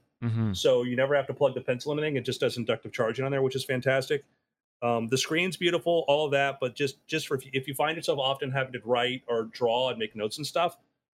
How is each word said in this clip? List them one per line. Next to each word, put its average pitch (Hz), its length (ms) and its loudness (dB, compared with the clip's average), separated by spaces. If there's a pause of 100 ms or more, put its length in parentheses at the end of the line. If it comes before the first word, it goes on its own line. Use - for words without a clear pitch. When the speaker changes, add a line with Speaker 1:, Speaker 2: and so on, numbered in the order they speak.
(220)
Speaker 1:
Mm-hmm. 113 300 0
Speaker 2:
So 123 320 4
you 123 100 -2
never 135 220 2
have 135 100 0
to 131 80 -6
plug 131 200 2
the 120 60 -6
pencil 127 320 -2
in 147 60 -2
anything. 151 180 0
It 117 80 -2
just 123 160 -4
does 120 160 0
inductive 113 360 -4
charging 117 320 0
on 135 80 -2
there, 139 100 0
which 131 140 2
is 127 80 -4
fantastic. 131 600 0 (560)
Um, 117 280 0
the 131 100 2
screen's 165 380 0
beautiful, 170 500 2
all 147 180 4
of 143 80 -2
that, 139 280 2
but 123 160 -2
just, 139 320 -4
just 156 180 -2
for, 139 140 -2 (120)
if 131 140 -2
you 143 80 -6
find 151 220 0
yourself 156 240 -2
often 135 320 -2
having 131 220 -2
to 120 100 -8
write 123 420 0
or 117 180 0
draw 120 460 0
and 117 80 -6
make 110 160 -6
notes 107 220 -4
and 147 100 -8
stuff, 170 320 0 (360)